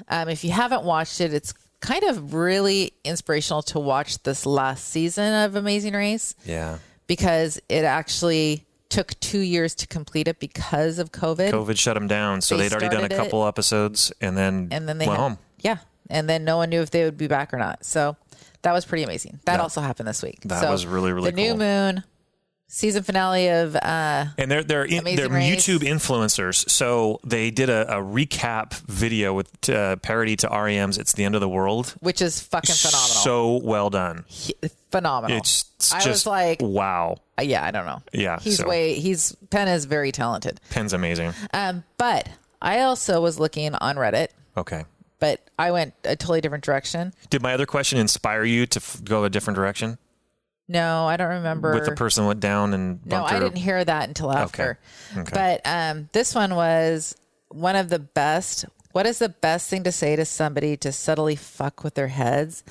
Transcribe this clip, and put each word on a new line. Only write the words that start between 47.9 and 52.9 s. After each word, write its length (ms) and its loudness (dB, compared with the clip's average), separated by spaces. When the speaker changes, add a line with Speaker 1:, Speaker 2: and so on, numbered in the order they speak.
Speaker 2:
inspire 440 2
you 240 4
to 120 -2
f-, 240 -10
go 200 2
a 60 2
different 260 0
direction? 420 -2
Speaker 1:
No, 400 0
I 80 2
don't 140 0
remember. 440 0
Speaker 2:
With 120 2
the 100 0
person 300 2
went 160 2
down 320 2
and 320 -2